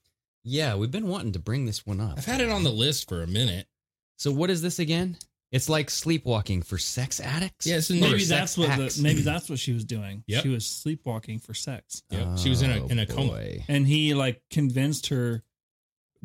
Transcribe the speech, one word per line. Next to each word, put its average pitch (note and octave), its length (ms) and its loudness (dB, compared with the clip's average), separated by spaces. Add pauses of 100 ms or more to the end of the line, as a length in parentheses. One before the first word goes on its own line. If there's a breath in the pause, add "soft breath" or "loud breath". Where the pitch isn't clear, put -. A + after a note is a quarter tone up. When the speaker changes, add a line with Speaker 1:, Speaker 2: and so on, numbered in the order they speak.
(440)
Speaker 1:
Yeah, C3 320 0
we've A2 140 0
been G3+ 180 -4
wanting F3 240 -2
to F2+ 60 -4
bring A#2+ 280 -2
this - 200 -6
one G2+ 140 -4
up. G#2+ 180 -4
Speaker 2:
I've C3+ 80 -6
had B3+ 140 0
it A#3 100 2
on G3 140 0
the C3+ 80 2
list B2+ 360 0
for E2+ 140 -4
a E2 40 -4
minute. G2 400 0 (520)
Speaker 1:
So C#3+ 120 0
what D#3+ 200 2
is E3+ 120 0
this F3 160 -2
again? E3+ 380 0 (340)
It's B2+ 180 0
like D3+ 220 2
sleepwalking A#2 720 0
for F#2 140 -6
sex - 440 -4
addicts? E3 460 -4
Speaker 2:
Yeah, E3 140 2
so F3 140 0
Speaker 1:
Or E3+ 40 4
Speaker 3:
Maybe - 220 6
Speaker 1:
sex F3+ 80 2
Speaker 3:
that's - 300 0
what D3 180 4
the, C3+ 80 2
Speaker 1:
acts? C3 140 -4
Speaker 3:
maybe C#3+ 240 4
that's D3+ 260 -2
what C#3+ 100 -4
she B2+ 140 -2
was A2+ 120 -2
doing. G#2 420 -8
Speaker 2:
Yep. A2+ 160 0
Speaker 3:
She C#3+ 80 0
was A2+ 160 -2
sleepwalking A2+ 720 -6
for - 160 -14
sex. - 560 -10
Speaker 2:
Yep. F2+ 280 -2
She C3+ 120 2
was A#2+ 120 4
in C3 80 4
a, G#2+ 120 2
Speaker 1:
Oh, B1+ 60 -6
Speaker 2:
in A#2+ 100 2
a A2 80 0
coma. C3+ 240 0
Speaker 1:
boy. - 360 -6
Speaker 3:
And C#3+ 200 4
he, D3+ 260 4
like, C3+ 380 0
convinced C#3 560 2
her A#2+ 360 0 (840)